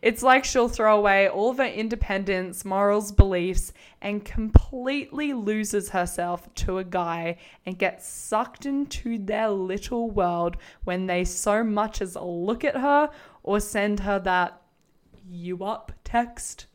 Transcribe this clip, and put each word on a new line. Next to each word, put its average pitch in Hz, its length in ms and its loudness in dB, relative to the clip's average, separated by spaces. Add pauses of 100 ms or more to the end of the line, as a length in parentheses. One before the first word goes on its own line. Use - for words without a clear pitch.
It's 233 220 2
like 262 240 6
she'll 240 240 2
throw 214 260 4
away 196 320 6
all 214 220 0
of 254 80 -4
her 269 60 2
independence, 196 1000 -4
morals, 202 480 0
beliefs, 185 640 4 (260)
and 208 240 -6
completely 262 1080 2
loses 208 560 -2
herself 175 640 -4
to 185 240 -2
a 190 60 -6
guy 170 520 -4 (300)
and 185 120 -10
gets - 280 -2
sucked - 580 -6
into 277 540 -4
their 214 320 -2
little 196 600 -4
world 175 460 0 (280)
when 185 220 -4
they 180 180 0
so 208 380 0
much 214 380 -2
as 185 160 -6
look 180 480 -4
at 277 140 0
her 285 320 4 (320)
or 208 180 0
send 208 400 -2
her 196 200 0
that 180 420 0 (680)
"You 180 360 -8
up?" - 280 -8 (220)
text. - 600 -4